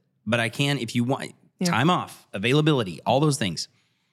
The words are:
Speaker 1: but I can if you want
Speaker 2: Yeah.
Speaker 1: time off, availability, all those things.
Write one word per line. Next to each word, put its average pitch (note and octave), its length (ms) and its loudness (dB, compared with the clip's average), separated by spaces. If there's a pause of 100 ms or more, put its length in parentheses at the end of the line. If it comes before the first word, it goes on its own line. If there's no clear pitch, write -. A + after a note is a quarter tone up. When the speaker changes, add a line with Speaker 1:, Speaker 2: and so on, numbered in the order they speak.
(260)
Speaker 1:
but A#2 140 0
I A2+ 100 -2
can C#3+ 280 0
if A2+ 180 -8
you A#2+ 80 2
want B2+ 300 -4 (260)
Speaker 2:
Yeah. F3 120 -2
Speaker 1:
time C#3+ 180 4
off, C3 440 -2
availability, B2 720 0
all B2 140 2
those D3 180 2
things. F2 300 -4 (460)